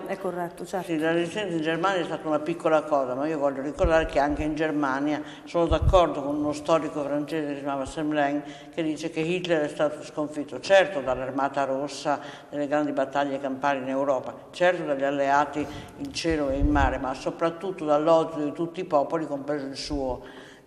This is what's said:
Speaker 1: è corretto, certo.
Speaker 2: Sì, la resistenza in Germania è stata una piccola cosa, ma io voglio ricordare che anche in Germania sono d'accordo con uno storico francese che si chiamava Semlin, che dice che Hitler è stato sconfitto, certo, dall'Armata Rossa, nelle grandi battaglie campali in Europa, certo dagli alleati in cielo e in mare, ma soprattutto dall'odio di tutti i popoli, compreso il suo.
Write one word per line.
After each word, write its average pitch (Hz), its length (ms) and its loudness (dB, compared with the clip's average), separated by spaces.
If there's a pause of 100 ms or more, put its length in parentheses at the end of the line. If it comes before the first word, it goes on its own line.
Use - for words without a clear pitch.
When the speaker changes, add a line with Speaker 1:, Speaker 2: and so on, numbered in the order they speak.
Speaker 1:
è 196 120 -4
corretto, 175 460 -6
certo. 180 220 -6
Speaker 2:
Sì, 165 120 -2
la 160 140 2
resistenza 170 440 0
in 156 60 0
Germania 170 380 2
è 151 40 -2
stata 160 240 -6
una 151 100 2
piccola 160 440 2
cosa, 139 320 0
ma 139 120 -2
io 160 120 -2
voglio 139 240 0
ricordare 160 440 2
che 143 140 2
anche 147 240 2
in 156 100 0
Germania 147 680 0 (240)
sono 170 220 2
d'accordo 156 560 4
con 143 140 -2
uno 147 160 0
storico 151 500 0
francese 147 460 -2
che 143 60 -4
si 139 60 -8
chiamava 139 260 -2
Semlin, 147 560 0 (300)
che 170 100 -2
dice 156 280 -2
che 160 100 -4
Hitler 170 420 0
è - 60 0
stato - 360 -2
sconfitto, 143 560 -6
certo, 180 400 4
dall'Armata 131 640 -2
Rossa, 139 560 -2 (300)
nelle 143 180 -4
grandi 147 240 2
battaglie 139 480 0
campali 135 400 0
in 127 80 -6
Europa, 135 440 0 (180)
certo 175 340 2
dagli 139 200 -2
alleati 143 640 2 (320)
in 143 160 -8
cielo 156 360 0
e 135 60 0
in 143 120 4
mare, 135 300 4
ma 131 160 -4
soprattutto 170 720 -4
dall'odio 151 600 4
di 147 80 -2
tutti 170 280 -4
i 180 40 -6
popoli, 156 420 0
compreso 139 400 -4
il 135 100 -10
suo. 131 680 -6 (220)